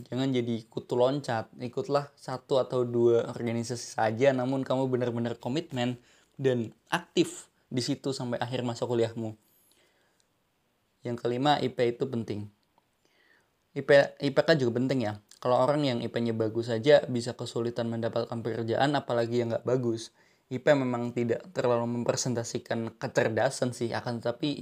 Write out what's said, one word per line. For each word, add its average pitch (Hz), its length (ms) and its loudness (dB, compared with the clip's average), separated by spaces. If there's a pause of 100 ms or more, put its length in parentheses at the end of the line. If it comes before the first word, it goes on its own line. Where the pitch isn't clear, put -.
Jangan 131 240 -2
jadi 120 400 -2
kutu - 240 -6
loncat, 127 640 0
ikutlah 139 560 -2
satu 131 480 -2
atau 123 240 0
dua 117 480 4
organisasi 117 640 -4
saja, 110 320 4
namun 131 320 0
kamu 131 240 0
benar-benar 120 560 -2
komitmen 123 560 -4 (400)
dan 123 320 2 (160)
aktif - 640 -2 (160)
di 131 160 -2
situ 139 320 -2
sampai 120 240 -4
akhir 123 240 -4
masa 120 240 -4
kuliahmu. 113 480 0 (1700)
Yang 120 160 -6
kelima, 131 400 2
I 127 80 0
P 120 320 0
itu 135 80 -2
penting. 110 400 -6 (1300)
I 143 80 -6
P, - 80 4 (320)
I 143 80 0
P 135 80 -2
K 165 160 6
juga 123 240 2
penting 131 240 0
ya. 104 160 -4 (260)
Kalau 123 160 4
orang 143 240 4
yang 120 160 0
I 120 80 -4
P-nya 117 240 -2
bagus 113 400 -2
saja 139 320 6
bisa 120 320 -4
kesulitan 117 560 -4
mendapatkan 117 480 -4
pekerjaan, 117 560 0
apalagi 120 480 0
yang 117 80 -4
nggak 113 160 -4
bagus. 120 400 -2 (400)
I 131 80 -6
P 151 160 4
memang 123 400 0
tidak 120 400 -2
terlalu 120 480 0
mempresentasikan 117 960 -4
kecerdasan 120 800 0
sih, 120 160 -4
akan 117 320 -6
tetapi 139 380 -4